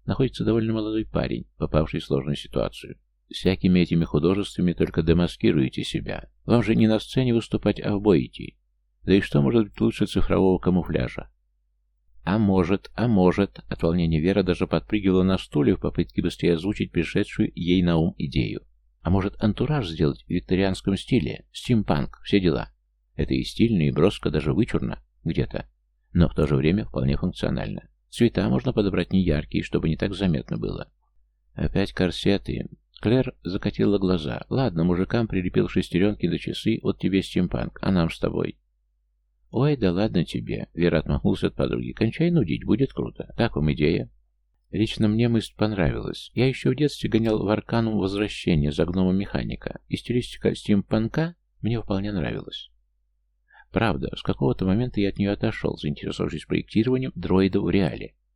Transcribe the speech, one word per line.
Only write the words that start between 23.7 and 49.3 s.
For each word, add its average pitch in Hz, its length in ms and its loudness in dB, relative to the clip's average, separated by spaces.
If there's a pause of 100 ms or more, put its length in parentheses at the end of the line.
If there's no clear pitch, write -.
и 69 100 2
броско, 82 380 0
даже 76 220 0
вычурно - 500 -2 (200)
где-то. - 480 -4 (420)
Но 85 160 4
в - 60 -8
то 76 140 2
же 73 80 2
время 82 280 2
вполне 67 320 -2
функционально. - 760 -4 (200)
Цвета 110 380 2
можно 127 240 0
подобрать 92 400 0
не - 100 4
яркие, 85 400 0
чтобы 82 260 -2
не 80 80 0
так 98 180 -4
заметно 87 440 -2
было. 50 320 -8 (640)
Опять 98 380 -2
корсеты. - 760 -2 (320)
Клэр 127 420 0
закатила 101 560 0
глаза. 92 520 -2
«Ладно, 98 340 0
мужикам 92 420 0
прилепил 95 420 0
шестеренки 92 600 0
до 82 100 -2
часы, - 440 -4
вот - 160 -2
тебе 95 240 2
стимпанк, - 580 -4
а - 120 0
нам 82 180 2
с - 80 -12
тобой». 85 400 -2 (920)
«Ой, 139 260 2
да 98 160 2
ладно 107 320 0
тебе», - 500 -6
Вера 85 240 2
отмахнулась 90 460 0
от - 100 -2
подруги. 60 380 -2
«Кончай 160 380 0
нудить, 107 340 0
будет 127 280 0
круто. - 440 -8
Как 113 200 0
вам 73 160 2
идея?» 87 380 0 (600)
«Лично 110 380 0
мне 113 200 2
мысль 113 280 0
понравилась. 101 800 -2
Я 120 120 2
ещё 135 240 0
в 127 60 -2
детстве 143 320 -2
гонял 110 340 2
в 95 60 -2
Арканум 110 500 0
Возвращение 95 720 0
за 80 140 0
гнома 92 280 2
механика, - 760 -4